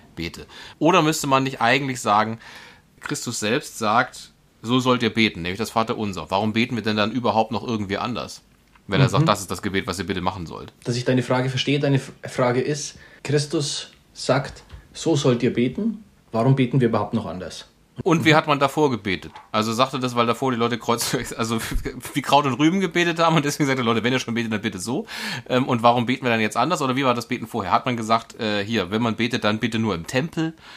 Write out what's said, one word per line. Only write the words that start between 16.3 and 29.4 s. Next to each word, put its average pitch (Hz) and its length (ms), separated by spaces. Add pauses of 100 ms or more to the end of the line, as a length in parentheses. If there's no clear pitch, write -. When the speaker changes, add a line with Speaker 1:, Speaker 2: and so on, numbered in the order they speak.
Speaker 2:
Warum 127 240
beten 131 240
wir 117 80
überhaupt 104 260
noch 98 120
anders? 87 400 (360)
Speaker 1:
Und 165 220
wie 160 60
Speaker 2:
Mhm. 151 60
Speaker 1:
hat 156 100
man 143 120
davor 143 320
gebetet? 98 400 (220)
Also 110 220
sagte 127 240
das, 123 160
weil 120 120
davor 123 260
die 117 40
Leute 117 220
kreuz, - 360
<laughs> 117 220
also 113 220 (560)
wie 135 80
Kraut 143 240
und 127 80
Rüben 160 260
gebetet 175 380
haben 165 180
und 143 80
deswegen 147 220
sagte, 135 160
„Leute, 113 200
wenn 120 100
ihr 131 60
schon 120 140
betet, 113 200
dann 101 100
bitte 98 160
so.“ 123 280 (440)
Ähm, 127 180
und 120 140
warum 120 240
beten 131 180
wir 123 60
dann 113 100
jetzt 107 160
anders? 151 240
Oder 127 160
wie 139 80
war 123 80
das 117 160
Beten 117 180
vorher? 98 260
Hat 117 120
man 123 140
gesagt, 113 420
äh, 104 240
„Hier, 101 260
wenn 110 120
man 110 140
betet, 117 280